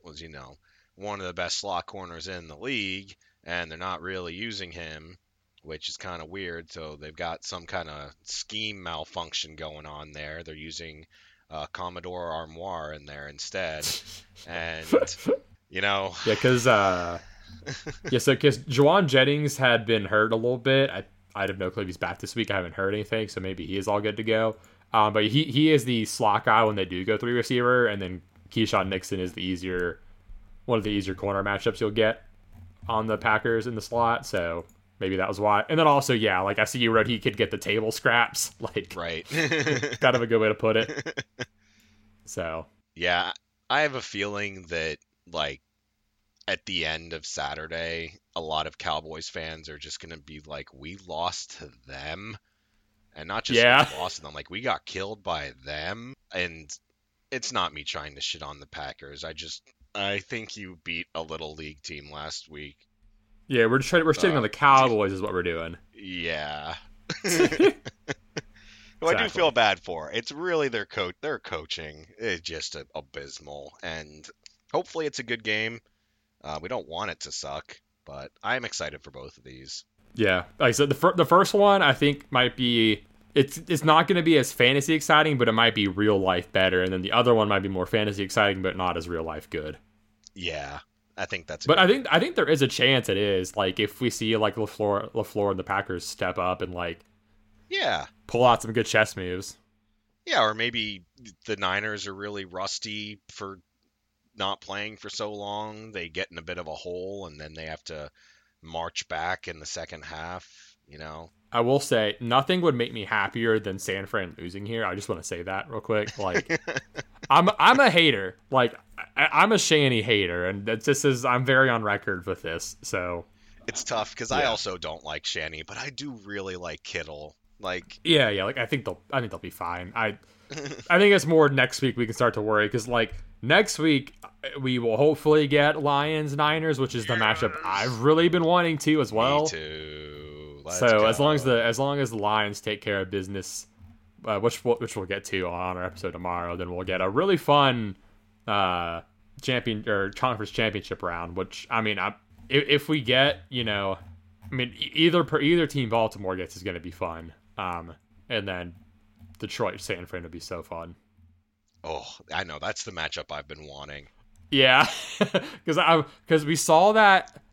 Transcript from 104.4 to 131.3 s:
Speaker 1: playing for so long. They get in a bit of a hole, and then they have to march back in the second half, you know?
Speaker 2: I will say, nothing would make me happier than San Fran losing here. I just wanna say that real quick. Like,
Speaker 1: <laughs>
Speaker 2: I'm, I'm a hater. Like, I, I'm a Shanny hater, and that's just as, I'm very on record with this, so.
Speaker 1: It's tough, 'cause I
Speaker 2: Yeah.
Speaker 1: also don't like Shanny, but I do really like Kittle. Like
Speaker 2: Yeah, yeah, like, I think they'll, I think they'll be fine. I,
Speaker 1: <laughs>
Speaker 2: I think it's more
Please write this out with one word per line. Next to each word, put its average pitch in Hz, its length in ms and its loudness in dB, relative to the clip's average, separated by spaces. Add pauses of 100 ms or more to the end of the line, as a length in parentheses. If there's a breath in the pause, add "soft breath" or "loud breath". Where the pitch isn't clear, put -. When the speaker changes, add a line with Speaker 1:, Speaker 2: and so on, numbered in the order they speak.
Speaker 1:
playing 101 360 -10
for 104 120 -16
so 107 240 -8
long. 107 580 -10
They 87 180 -8
get 90 220 -8
in 82 60 -18
a 82 60 -10
bit 87 140 -10
of 85 100 -10
a 78 60 -10
hole, 92 540 -10
and 76 120 -18
then 78 140 -14
they 80 120 -12
have 78 200 -12
to 76 240 -12 (520 soft breath)
march 82 460 -8
back 85 400 -6
in 82 120 -10
the 73 60 -16
second 80 400 -12
half, 85 420 -12 (400)
you 73 100 -20
know? 78 340 -14 (200)
Speaker 2:
I 117 100 2
will 131 180 4
say, 107 400 0
nothing 127 420 2
would 160 140 4
make 120 180 -2
me 110 120 -8
happier 110 540 2
than 98 200 -6
San 98 260 -4
Fran 95 320 -6
losing 92 280 -10
here. - 200 -4
I 90 100 -2
just 101 140 -8
wanna 85 140 -6
say 87 200 -8
that 95 260 -6
real 107 120 -8
quick. 107 360 -2
Like, 98 420 -2 (420)
Speaker 1:
<laughs> - 280 -8
Speaker 2:
I'm, 175 280 8
I'm 254 220 8
a 262 100 8
hater. 135 480 4 (140)
Like, 123 240 4 (420)
I, 147 140 6
I'm 180 200 6
a 214 60 6
Shanny 139 460 4
hater, 90 440 2
and 101 180 -4
that's 110 200 -4
just 139 200 2
as, 131 200 2
I'm 127 200 2
very 131 240 6
on 117 140 2
record 101 440 -2
with 92 160 -4
this, 82 400 -6
so. 90 420 -6 (420 soft breath)
Speaker 1:
It's - 160 -6
tough, 110 320 -4
'cause 113 160 -6
I 135 100 0
Speaker 2:
Yeah. 135 80 2
Speaker 1:
also 101 280 -4
don't 80 260 -10
like 76 220 -8
Shanny, 80 380 -6
but - 140 -16
I 143 120 -10
do 135 220 -12 (140)
really 98 300 -8
like 87 280 -10
Kittle. 76 520 -10 (260)
Like 90 440 -8
Speaker 2:
Yeah, 147 240 4
yeah, 98 160 -2
like, 123 120 -6
I 120 80 -4
think 135 200 -4
they'll, 92 160 -8 (100)
I 135 80 -2
think 117 120 -4
they'll - 80 -10
be 90 100 -12
fine. 90 460 -8
I, 110 220 -2 (160)
Speaker 1:
<laughs> - 560 -10
Speaker 2:
I 175 100 6
think 202 140 8
it's 175 120 4
more 156 240 8